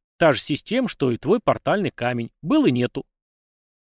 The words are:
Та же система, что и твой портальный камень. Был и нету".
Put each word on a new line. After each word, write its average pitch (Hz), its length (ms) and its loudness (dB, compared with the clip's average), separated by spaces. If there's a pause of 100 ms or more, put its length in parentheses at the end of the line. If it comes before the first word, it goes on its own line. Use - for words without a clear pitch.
(180)
Та 160 140 6
же 113 80 -2
система, 214 480 -2
что 135 220 -2
и 117 60 -2
твой 202 240 0
портальный 147 500 -2
камень. 120 400 -6 (120)
Был 254 240 2
и 165 40 4
нету". 123 360 -2 (920)